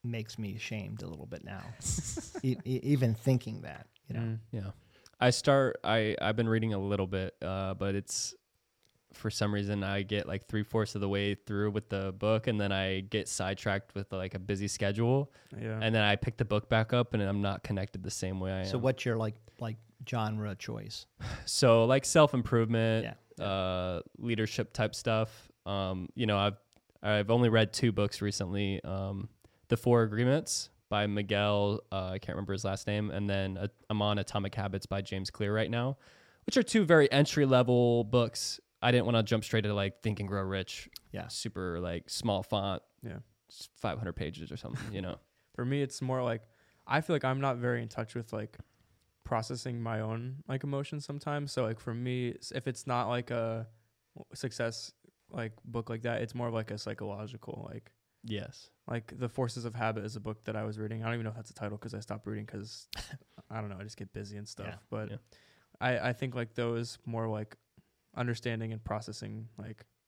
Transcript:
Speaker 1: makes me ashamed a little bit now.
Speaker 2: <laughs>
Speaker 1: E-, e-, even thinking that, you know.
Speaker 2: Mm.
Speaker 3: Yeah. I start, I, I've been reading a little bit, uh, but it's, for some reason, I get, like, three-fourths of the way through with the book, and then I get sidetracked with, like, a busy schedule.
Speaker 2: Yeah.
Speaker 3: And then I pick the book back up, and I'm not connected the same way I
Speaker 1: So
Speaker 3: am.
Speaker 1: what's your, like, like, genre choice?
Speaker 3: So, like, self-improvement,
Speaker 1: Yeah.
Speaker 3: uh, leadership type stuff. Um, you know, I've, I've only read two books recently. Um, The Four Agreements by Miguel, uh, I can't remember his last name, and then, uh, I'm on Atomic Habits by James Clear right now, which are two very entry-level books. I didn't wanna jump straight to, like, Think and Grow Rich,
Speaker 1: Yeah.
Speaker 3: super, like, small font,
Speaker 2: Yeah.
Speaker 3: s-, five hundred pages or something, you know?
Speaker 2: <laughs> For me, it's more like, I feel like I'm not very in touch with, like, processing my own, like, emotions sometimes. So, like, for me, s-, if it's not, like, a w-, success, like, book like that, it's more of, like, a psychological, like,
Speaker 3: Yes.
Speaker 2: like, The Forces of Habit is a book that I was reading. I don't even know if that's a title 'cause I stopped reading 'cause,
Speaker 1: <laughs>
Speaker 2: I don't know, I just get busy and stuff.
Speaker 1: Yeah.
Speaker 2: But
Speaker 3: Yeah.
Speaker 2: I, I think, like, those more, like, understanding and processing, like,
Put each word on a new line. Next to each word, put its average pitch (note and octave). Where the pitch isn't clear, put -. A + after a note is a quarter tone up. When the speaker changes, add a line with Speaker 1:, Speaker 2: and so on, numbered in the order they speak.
Speaker 1:
makes A#2
me G#2
ashamed G#2+
a F#2
little D#2
bit -
now. F#2+
Speaker 2:
<laughs> -
Speaker 1:
E-, B2+
e-, B2+
even B2+
thinking A#2+
that, C#2+
you A#2
know. A2+
Speaker 2:
Mm. A2+
Speaker 3:
Yeah. G2
I B2
start, C3+
I, A2
I've G#2+
been A2+
reading A2
a G2
little G2
bit, F#2+
uh, F#2+
but G2
it's, -
for -
some G#2
reason, G2+
I G2
get, G2+
like, G2
three-fourths G#2+
of G2+
the G2
way G2+
through G#2
with G#2
the F#2+
book, G#2+
and A2
then G2+
I F#2+
get G2+
sidetracked G2
with, G2
like, F#2+
a G2
busy G2
schedule. A#2
Speaker 2:
Yeah. A2
Speaker 3:
And A2+
then A2
I G#2
pick -
the A2
book G#2
back A2
up, B2
and G#2+
I'm G2+
not G2
connected F#2+
the G2+
same F#2+
way F#2+
I F#2+
Speaker 1:
So G2
Speaker 3:
am. A#2
Speaker 1:
what's B2+
your, A#2
like, A2
like, A2+
genre G#2+
choice? G#2
Speaker 3:
So, A#2
like, C3+
self-improvement, A2+
Speaker 1:
Yeah. F2
Speaker 3:
uh, F#2
leadership A2+
type G#2+
stuff. -
Um, F#2+
you A#2+
know, G#2
I've, G2+
I've G#2
only A#2+
read A2
two A#2
books G2+
recently. G2+
Um, G2
The A#2+
Four A#2+
Agreements A#2+
by G#2
Miguel, G#2
uh, F#2
I G2
can't -
remember G2
his F#2+
last G2
name, G#2
and G2+
then, F#2+
uh, G2
I'm G#2+
on G#2
Atomic G2
Habits G2
by G2
James F#2+
Clear G#2
right A2
now, A#2+
which -
are A#3+
two G#3+
very D#3
entry-level B2
books. A#2
I B2
didn't B2
wanna A2+
jump A2
straight A2
to, G#2
like, G2
Think G#2
and G2+
Grow G2
Rich, F#2+
Speaker 1:
Yeah. F#2
Speaker 3:
super, F2+
like, F2
small G2+
font, G2
Speaker 2:
Yeah. A#2+
Speaker 3:
s-, -
five G#2
hundred F#2
pages D#2+
or -
something, B2+
you G2
know? F2
Speaker 2:
<laughs> -
For A#2+
me, C#3
it's C#3
more B2+
like, A2+
I D3+
feel E3+
like C#3
I'm C3
not C3
very A#2+
in A2+
touch A2+
with, A#2
like, G#2+
processing A#2+
my A2+
own, A#2
like, C3
emotions C#3+
sometimes. C#3+
So, C3
like, A2
for A#2
me, B2
s-, -
if B2+
it's B2+
not, A#2+
like, B2
a A2+
w-, -
success, A#2
like, A2+
book A#2
like A2+
that, A#2
it's A2+
more A#2+
of, A2+
like, A2
a G#2+
psychological, G#2
like, -
Speaker 3:
Yes. -
Speaker 2:
like, A#2
The B2
Forces A#2+
of A2+
Habit A2
is A2
a G#2
book G#2+
that A2
I G#2+
was G#2+
reading. A2
I A2+
don't A#2
even A2+
know A2
if A2
that's A2+
a -
title G#2
'cause G#2+
I G#2
stopped G#2+
reading G#2+
'cause, -
Speaker 1:
<laughs> -
Speaker 2:
I A2
don't G#2+
know, F#2
I G2
just G#2+
get -
busy G#2
and G#2
stuff. -
Speaker 1:
Yeah. E3
Speaker 2:
But G#2+
Speaker 3:
Yeah. G#2
Speaker 2:
I, A#2+
I -
think, B2+
like, A#2
those A#2
more, A2+
like, G#2+
understanding A2+
and A2
processing, G#2+
like, A2